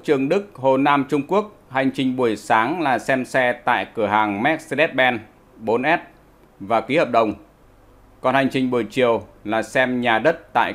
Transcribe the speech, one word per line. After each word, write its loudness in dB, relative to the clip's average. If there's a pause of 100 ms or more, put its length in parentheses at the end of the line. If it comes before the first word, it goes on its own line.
Trường 0
Đức, 0
Hồ 2
Nam, 2
Trung -2
Quốc, -2 (180)
hành 0
trình -2
buổi 0
sáng 0
là 0
xem -2
xe 0
tại -2
cửa 0
hàng 0
Mercedes-Benz 0 (380)
bốn -2
S 0 (600)
và 0
ký -4
hợp 0
đồng. 2 (880)
Còn 0
hành 2
trình -2
buổi 0
chiều 0 (220)
là -2
xem -2
nhà 2
đất -2
tại 0